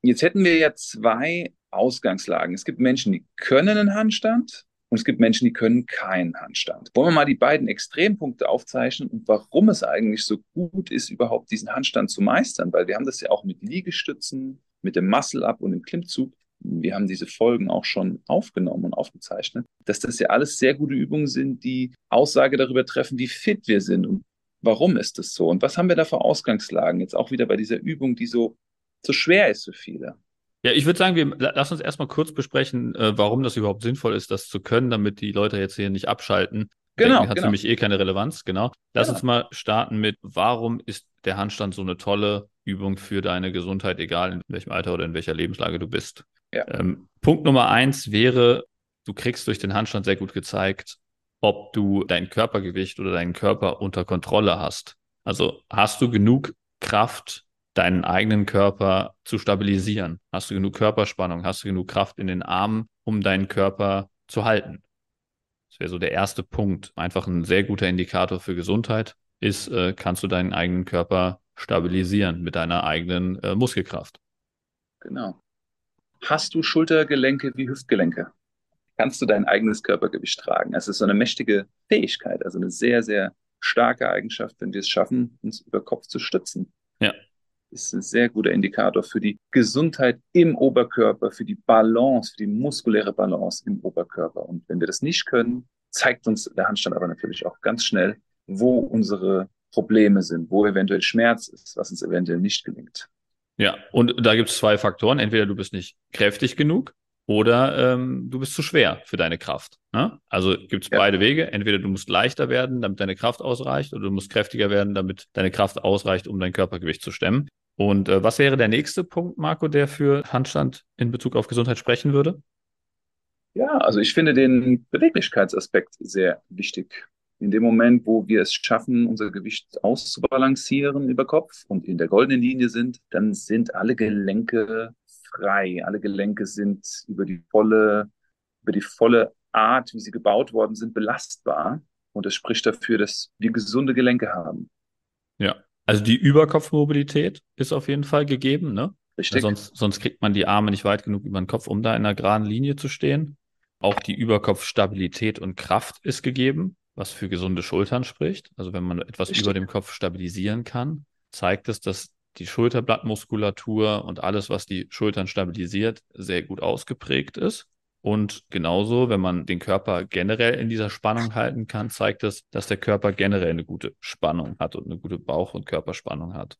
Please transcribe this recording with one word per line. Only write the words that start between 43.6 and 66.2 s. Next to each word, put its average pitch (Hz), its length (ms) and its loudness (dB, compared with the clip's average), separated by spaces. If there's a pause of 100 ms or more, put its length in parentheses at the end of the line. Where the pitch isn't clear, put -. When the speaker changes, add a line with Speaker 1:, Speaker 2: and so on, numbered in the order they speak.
Speaker 2:
egal 85 320 -2
in 87 160 -8
welchem - 240 -10
Alter 87 220 -4
oder 85 100 -4
in 82 100 -8
welcher 82 200 -4
Lebenslage 85 440 -4
du 87 80 -6
bist. - 380 -8 (280)
Speaker 1:
Ja. - 160 -4
Speaker 2:
Ähm, - 400 -4 (120)
Punkt 160 240 2
Nummer 131 240 6
eins 127 420 2
wäre, 120 540 4 (420)
du 104 80 -10
kriegst - 320 -6
durch - 120 -2
den 98 160 -4
Handstand 104 320 -2
sehr 98 100 2
gut 95 160 -8
gezeigt, - 640 -4 (440)
ob - 320 0
du 98 320 2
dein 90 260 -2
Körpergewicht 95 680 -2
oder 92 140 -4
deinen 87 200 -2
Körper - 480 0
unter 95 240 -4
Kontrolle 95 540 2
hast. - 380 -8 (280)
Also - 460 -2
hast 104 300 2
du 127 100 2
genug 117 420 4 (280)
Kraft, - 640 -2 (300)
deinen 90 300 2
eigenen 104 400 2
Körper 98 720 2 (100)
zu 113 140 -4
stabilisieren? 98 840 -2 (120)
Hast - 180 -8
du 107 40 -6
genug 95 200 -2
Körperspannung? 95 680 0
Hast 92 180 -4
du 104 60 -8
genug 92 200 -4
Kraft - 300 -2
in 98 80 -6
den 90 160 -4
Armen, 107 460 -2 (160)
um 110 160 -2
deinen 95 260 0
Körper 98 600 0 (180)
zu 107 180 -4
halten? - 380 0 (880)
Das - 100 -18
wäre 85 100 -6
so 90 80 -8
der 85 140 -2
erste 95 300 -2